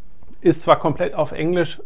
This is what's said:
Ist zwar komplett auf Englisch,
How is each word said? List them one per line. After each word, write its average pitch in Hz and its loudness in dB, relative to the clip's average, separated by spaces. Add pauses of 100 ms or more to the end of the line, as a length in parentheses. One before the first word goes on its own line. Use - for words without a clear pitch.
(420)
Ist - 4
zwar 160 6
komplett 160 -2
auf 151 -2
Englisch, 170 -2